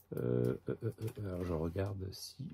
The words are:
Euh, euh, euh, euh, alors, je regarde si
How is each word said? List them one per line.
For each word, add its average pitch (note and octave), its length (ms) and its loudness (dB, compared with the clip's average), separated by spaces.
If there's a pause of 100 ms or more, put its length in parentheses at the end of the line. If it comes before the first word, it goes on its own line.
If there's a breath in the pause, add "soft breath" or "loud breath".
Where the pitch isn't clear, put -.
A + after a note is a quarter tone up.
(160)
Euh, B1 380 4 (160)
euh, - 40 -2 (100)
euh, A2 60 0 (280)
euh, G2 160 -2
alors, F2+ 100 -2
je F2+ 80 0
regarde F#2 600 0
si - 420 -10